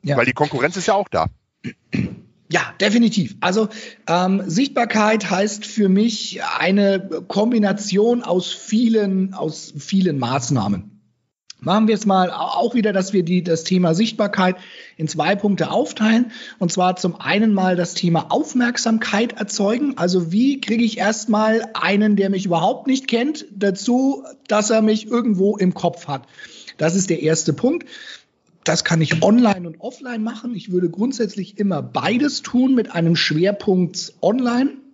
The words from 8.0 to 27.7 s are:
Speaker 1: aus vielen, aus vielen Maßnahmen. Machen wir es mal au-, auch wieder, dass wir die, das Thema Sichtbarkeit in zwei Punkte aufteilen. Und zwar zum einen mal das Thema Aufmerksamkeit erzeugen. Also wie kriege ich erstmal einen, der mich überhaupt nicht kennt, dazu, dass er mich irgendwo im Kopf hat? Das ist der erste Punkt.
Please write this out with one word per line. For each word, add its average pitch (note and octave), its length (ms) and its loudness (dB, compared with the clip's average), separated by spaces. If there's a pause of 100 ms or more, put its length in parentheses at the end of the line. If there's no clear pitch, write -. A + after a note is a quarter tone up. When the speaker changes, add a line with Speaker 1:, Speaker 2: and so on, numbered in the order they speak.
Speaker 1:
aus F3+ 300 -2
vielen, G#3 840 0
aus - 440 -8
vielen F3 420 0
Maßnahmen. A#2+ 840 -2 (580)
Machen G#3+ 280 2
wir A3 80 4
es A3 100 -6
mal F#3 240 4
au-, - 40 -8
auch A#3 420 -2
wieder, G#3 180 2
dass F#3+ 200 0
wir F3+ 100 2
die, F3 200 0
das E3 200 0
Thema F3+ 320 2
Sichtbarkeit G3 600 0 (400)
in D#3+ 100 -4
zwei E3 280 0
Punkte G3 360 0
aufteilen. A3+ 600 0 (280)
Und F3+ 120 -2
zwar F3+ 260 0
zum F3 220 -4
einen G#3 340 2
mal F#3 220 2
das F3 200 -4
Thema E3+ 340 0
Aufmerksamkeit A#3+ 1040 0
erzeugen. A3+ 640 -2
Also F3 340 0
wie C4+ 300 2
kriege A3+ 220 0
ich G#3+ 160 -2
erstmal A3 720 0
einen, G#3 420 2
der F#3+ 140 2
mich G3 160 -2
überhaupt E3+ 400 0
nicht C4 220 0
kennt, C4 380 -2 (100)
dazu, A#3+ 680 0 (240)
dass G#3 220 0
er A3 140 4
mich A3 240 2
irgendwo G#3 500 0
im F#3 160 2
Kopf - 340 -4
hat? C#3 200 -8 (500)
Das E3 180 0
ist F#3+ 140 0
der D#3+ 140 -2
erste D#3+ 300 0
Punkt. C#4 340 -2 (760)